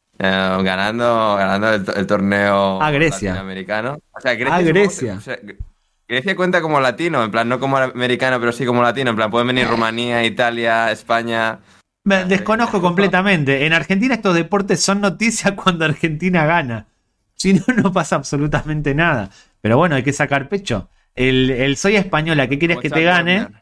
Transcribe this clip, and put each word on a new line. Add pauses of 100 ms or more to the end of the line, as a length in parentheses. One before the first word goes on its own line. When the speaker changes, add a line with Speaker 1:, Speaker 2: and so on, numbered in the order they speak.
(180)
Speaker 1:
eh,
ganando,
ganando
el
to-,
el
torneo
Speaker 2:
A
Grecia.
Speaker 1:
latinoamericano. (140)
O
sea,
Grecia
Speaker 2:
A
Speaker 1:
es
un
Speaker 2:
Grecia.
Speaker 1:
o
sea,
Gre-, (500)
Grecia
cuenta
como
latino,
en
plan,
no
como
americano,
pero
sí
como
latino.
En
plan,
pueden
venir
Rumanía,
Italia,
España. (440)
Speaker 2:
Me
Speaker 1:
Ah,
Speaker 2:
desconozco
Speaker 1:
sí.
Speaker 2:
completamente.
En
Argentina
estos
deportes
son
noticia
<laughs>
cuando
Argentina
gana. (500)
Si
no, (120)
no
pasa
absolutamente
nada. (320)
Pero
bueno,
hay
que
sacar
pecho. (260)
El,
el
"soy
española,
¿qué
quieres
Speaker 1:
Como
Speaker 2:
que
te
Speaker 1:
Charlie
Speaker 2:
gane?".
Speaker 1:
Chaplin.